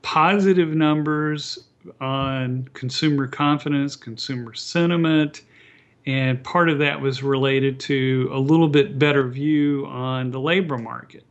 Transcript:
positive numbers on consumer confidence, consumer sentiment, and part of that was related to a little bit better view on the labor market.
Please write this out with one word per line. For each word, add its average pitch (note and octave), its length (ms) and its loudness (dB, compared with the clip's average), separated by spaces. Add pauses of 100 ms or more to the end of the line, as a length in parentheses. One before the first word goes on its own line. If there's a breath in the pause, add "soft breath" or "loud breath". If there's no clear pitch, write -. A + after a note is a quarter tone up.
positive F3+ 720 2
numbers D3+ 800 0 (440)
on C3 720 -4
consumer C#3 520 -2
confidence, C#3+ 720 -2
consumer A2+ 580 -10
sentiment, E3 880 0 (640 soft breath)
and C3 380 -2
part E3+ 260 2
of C#3+ 100 0
that D3 220 0
was C3+ 220 -4
related C3+ 580 2
to C3 500 0
a C3+ 80 -4
little D#3 300 4
bit C#3+ 280 2
better C#3 300 4
view C#3+ 600 0
on B2+ 440 -4
the C3 80 -6
labor D#3+ 380 0
market. A#2 540 -12